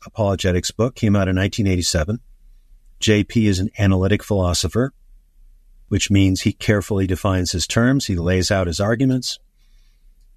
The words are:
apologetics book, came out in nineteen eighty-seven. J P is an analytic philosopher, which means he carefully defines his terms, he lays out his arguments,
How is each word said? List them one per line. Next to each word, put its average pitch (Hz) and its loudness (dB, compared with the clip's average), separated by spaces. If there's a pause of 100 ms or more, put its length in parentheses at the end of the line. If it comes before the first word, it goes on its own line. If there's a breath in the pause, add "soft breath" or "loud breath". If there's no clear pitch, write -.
apologetics 95 -2
book, 117 -2
came 104 2
out 95 2
in 92 0
nineteen 98 0
eighty-seven. 90 0 (800)
J 104 4
P 107 0
is 92 2
an 95 -2
analytic 98 2
philosopher, 95 -2 (960)
which 101 -2
means 95 4
he 104 0
carefully 98 -2
defines 92 -2
his 90 -4
terms, 131 0
he 95 -2
lays 87 0
out 95 0
his 85 -4
arguments, 123 -2 (960)